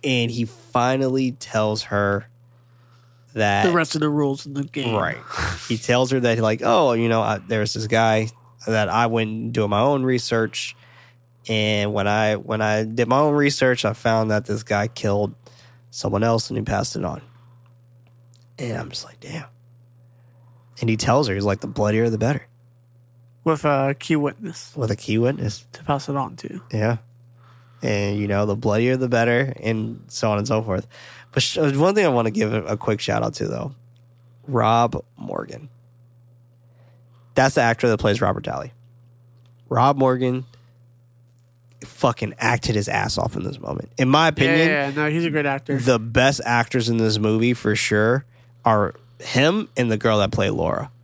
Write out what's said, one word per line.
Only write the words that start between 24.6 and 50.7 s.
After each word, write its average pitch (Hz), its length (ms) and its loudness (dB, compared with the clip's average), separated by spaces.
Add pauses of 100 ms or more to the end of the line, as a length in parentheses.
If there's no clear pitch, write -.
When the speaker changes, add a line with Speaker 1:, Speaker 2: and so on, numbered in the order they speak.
Speaker 1:
With 117 160 -2
a 101 40 0
key 107 220 -2
witness. 117 560 -2
Speaker 2:
To - 100 -20
pass 143 240 -2
it 139 80 -4
on 131 220 -6
to. - 240 -12 (100)
Speaker 1:
Yeah. 113 260 0 (840)
And, 101 360 -2
you 104 100 -2
know, 101 180 0
the 101 100 0
bloodier, 113 400 2
the 131 140 -2
better, 120 500 2
and 113 480 -4
so - 240 -2
on 104 60 0
and 104 100 -2
so 110 160 0
forth. 110 240 -4 (460)
But 135 100 0
sh-, - 140 -2
one 156 380 2
thing 208 100 4
I 160 40 4
wanna 117 220 2
give 107 220 -2
a, 107 100 -2
a 107 140 -4
quick 110 240 -2
shout 110 220 -2
out 113 120 -4
to, - 120 -6
though. - 280 -6 (720)
Rob 117 560 2 (140)
Morgan. - 500 -10 (1700)
That's 131 200 4
the 147 60 4
actor 117 280 2
that 107 80 4
plays 104 240 2
Robert - 240 0
Talley. - 260 -8 (960)
Rob 131 300 4
Morgan 127 480 2 (1400)
fucking - 560 -2
acted 113 360 0
his 101 120 -2
ass 104 300 -2
off - 180 -2
in - 80 -6
this - 160 -8
moment. - 380 -10
In 131 120 2
my 156 160 6
Speaker 2:
Yeah, 160 40 4
Speaker 1:
opinion, 165 400 2
Speaker 2:
yeah, 143 200 0
yeah. 139 60 -8
No, 151 140 0
he's 165 160 -2
a 165 40 -2
great 147 160 -2
actor. 139 320 -2
Speaker 1:
the 123 220 4
best 127 460 2
actors 117 440 0
in 117 80 2
this 110 200 2
movie, 110 360 2
for 107 220 0
sure, 110 500 2 (380)
are 107 320 2 (240)
him 165 560 2
and 120 160 0
the 107 60 0
girl 107 220 2
that 95 120 2
played 101 200 0
Laura. - 400 -2 (120)